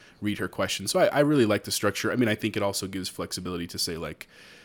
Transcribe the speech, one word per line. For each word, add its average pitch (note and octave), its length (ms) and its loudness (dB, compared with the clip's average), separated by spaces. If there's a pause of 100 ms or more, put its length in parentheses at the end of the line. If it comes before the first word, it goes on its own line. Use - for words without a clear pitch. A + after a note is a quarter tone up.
(220)
read G#2 160 0
her F#2 100 -2
questions. - 440 -2
So F#3 80 2
I, D#3+ 60 8
I C#3+ 140 2
really D3 240 6
like G#2 200 2
the G2+ 80 -6
structure. G#2 380 0
I G#2 60 0
mean, A#2+ 140 4
I G#2+ 40 2
think G#2+ 220 -2
it G#2 60 0
also G2+ 240 -2
gives F#2+ 240 -6
flexibility F2+ 560 -6
to F#2 120 -10
say, E2+ 200 -4
like, D#2 280 -10 (380)